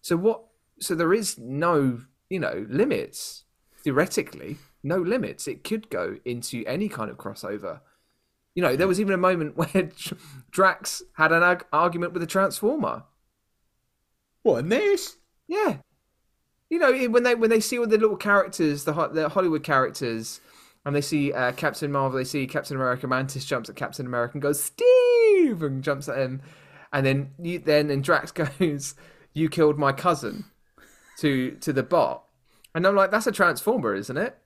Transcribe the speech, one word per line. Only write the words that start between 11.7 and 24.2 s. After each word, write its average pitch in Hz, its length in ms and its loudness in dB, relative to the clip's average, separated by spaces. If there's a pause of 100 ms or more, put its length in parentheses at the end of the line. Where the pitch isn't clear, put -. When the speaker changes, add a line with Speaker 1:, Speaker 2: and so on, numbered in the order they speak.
Speaker 1:
argument 170 400 0
with 175 100 -4
a 165 40 -6
Transformer. 196 760 -2 (1400)
Speaker 2:
What, 131 160 4
in 147 100 -4
this? 392 480 0 (300)
Speaker 1:
Yeah. 339 320 -2 (920)
You 330 100 -2
know, 285 140 4 (180)
when 240 120 4
they, 247 120 4
when 226 160 2
they 226 100 4
see 240 180 -4
all 240 80 0
the 220 120 4
little 214 180 4
characters, 180 680 2
the 151 100 -2
ho-, 160 140 -2
the 156 200 -2
Hollywood 160 340 0
characters, 127 760 -2 (440)
and 143 120 -2
they 147 40 2
see, 143 320 0
uh, 123 200 0
Captain 143 400 -4
Marvel, 135 260 0
they 127 60 -2
see 135 220 -4
Captain 139 300 -6
America, 127 300 -2
Mantis 131 380 -2
jumps 120 260 -4
at - 60 -16
Captain - 280 -8
America 120 300 -4